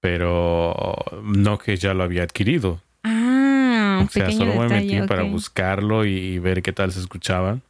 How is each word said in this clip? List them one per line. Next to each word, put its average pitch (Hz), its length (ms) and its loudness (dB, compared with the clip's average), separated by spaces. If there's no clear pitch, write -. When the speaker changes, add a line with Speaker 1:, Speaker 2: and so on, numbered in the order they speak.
Speaker 1:
pero 87 960 0
no 104 360 2
que 104 180 -2
ya 98 160 0
lo 92 100 0
había 90 200 -2
adquirido. 95 580 -2
Speaker 2:
Ah, 240 960 2
un 196 60 4
Speaker 1:
O - 40 -2
sea, 196 140 0
Speaker 2:
pequeño 214 140 0
Speaker 1:
solo 208 160 2
me 214 80 2
Speaker 2:
detalle, - 340 2
Speaker 1:
metí 98 120 0
para 92 160 0
Speaker 2:
ok. 98 60 -2
Speaker 1:
buscarlo 98 760 0
y, 98 100 0
y 92 220 -4
ver 92 240 0
qué 92 100 -2
tal 95 200 0
se 92 80 -6
escuchaba 92 680 -2